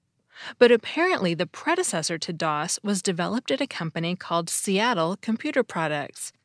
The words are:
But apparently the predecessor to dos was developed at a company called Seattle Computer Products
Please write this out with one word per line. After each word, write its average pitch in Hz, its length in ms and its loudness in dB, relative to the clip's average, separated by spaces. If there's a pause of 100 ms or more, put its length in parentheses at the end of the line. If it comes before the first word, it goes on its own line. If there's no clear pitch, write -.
(580)
But 240 140 8
apparently 240 640 2
the 170 100 -2
predecessor 196 720 -2
to 175 160 -6
dos 156 500 -2
was 202 180 0
developed 180 480 -2
at 269 120 0
a 277 60 -2
company 165 480 -4
called 170 340 -2
Seattle 196 720 2
Computer 247 420 0
Products 151 680 -4 (120)